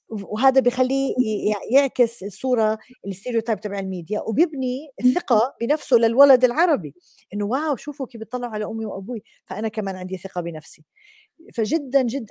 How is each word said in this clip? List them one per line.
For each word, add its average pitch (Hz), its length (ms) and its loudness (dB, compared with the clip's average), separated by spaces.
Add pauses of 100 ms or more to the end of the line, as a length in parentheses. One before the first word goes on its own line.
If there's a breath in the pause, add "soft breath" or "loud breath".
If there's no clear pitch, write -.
(100)
وهذا 233 500 2
بيخليه 262 580 0
ي-، 214 320 0
يع-، 220 300 2
يعكس 254 420 0
الصورة 220 560 -2 (280 loud breath)
الستيريوتايب 226 540 -2
تبع 202 180 -6
الميديا، 190 420 -4
وبيبني 269 720 -2 (140)
الثقة 254 560 2
بنفسه 254 360 0
للولد 240 480 6
العربي، 240 500 2 (400 soft breath)
إنه: 208 120 -2
"واو، 277 300 -2
شوفوا 285 300 -8
كيف - 140 -12
بيطلعوا 233 340 -8
على 214 100 -4
أمي 220 220 -6
وأبوي، 202 360 -8 (240 soft breath)
فأنا 214 220 -4
كمان 196 280 -4
عندي 185 220 -6
ثقة 185 220 -8
بنفسي." 160 440 -8 (680 soft breath)
فجدًا 262 480 0
جد 240 280 -4